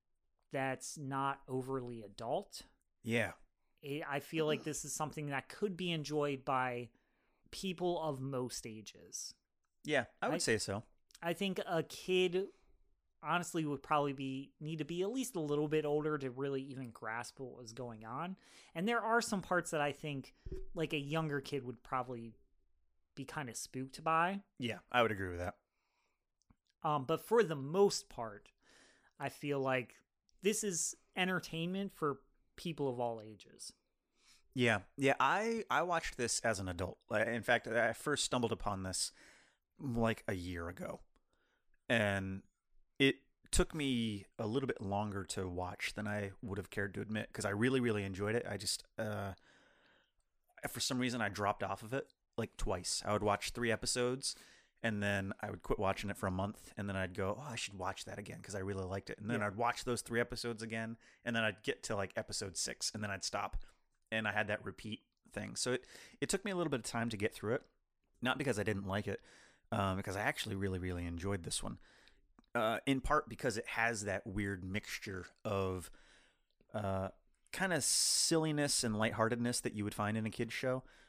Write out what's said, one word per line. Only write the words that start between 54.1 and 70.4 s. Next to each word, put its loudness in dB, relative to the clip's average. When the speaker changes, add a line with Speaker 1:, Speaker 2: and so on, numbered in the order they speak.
Speaker 2:
and 0
then 2
I -4
would -8
quit 2
watching 0
it -6
for 0
a 2
month, -2
and -2
then -2
I'd -2
go, 0
"Oh, -12
I -6
should -6
watch -4
that -8
again -10
'cause -8
I -2
really -2
liked -4
it." -8
And -6
then 0
Speaker 1:
Yeah. 2
Speaker 2:
I'd -4
watch 0
those 0
three 0
episodes -4
again, -6
and 0
then 4
I'd 0
get -2
to, -2
like, -2
episode -4
six, -2
and -6
then -2
I'd -4
stop. -2
And 2
I 2
had 2
that 0
repeat -8
thing. -6
So 2
it, 0
it 2
took 0
me -2
a 0
little 2
bit 2
of -8
time 0
to -2
get 0
through -2
it. 0
Not 2
because 2
I 0
didn't 0
like 0
it, -4
um, 2
because -2
I 0
actually 0